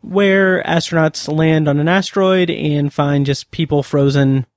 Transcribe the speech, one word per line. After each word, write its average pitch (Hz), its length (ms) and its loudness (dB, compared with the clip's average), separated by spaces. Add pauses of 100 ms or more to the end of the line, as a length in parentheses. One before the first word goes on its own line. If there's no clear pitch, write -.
where 190 640 0
astronauts 160 680 -2
land 156 360 2
on 143 100 0
an 151 80 0
asteroid 185 640 0
and 147 420 -2
find 143 320 0
just - 280 -6
people 147 320 -2
frozen 139 600 0 (100)